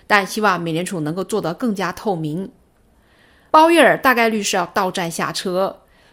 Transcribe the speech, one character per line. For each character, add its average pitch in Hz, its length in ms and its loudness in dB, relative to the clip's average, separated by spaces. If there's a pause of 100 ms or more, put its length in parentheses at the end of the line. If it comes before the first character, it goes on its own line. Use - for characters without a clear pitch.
但 202 200 2
希 - 140 -8
望 190 220 2
美 170 100 -4
联 165 140 -2
储 185 140 -6
能 151 160 -4
够 190 80 -4
做 196 180 -4
得 165 140 -4
更 226 180 -4
加 185 180 -4
透 196 240 -4
明。 160 360 -6 (960)
鲍 311 160 6
威 330 140 4
尔 202 180 6
大 262 160 2
概 226 160 2
率 220 140 -2
是 - 120 -4
要 175 120 -2
到 190 240 -2
站 175 180 -4
下 160 220 -4
车， 185 500 -4 (320)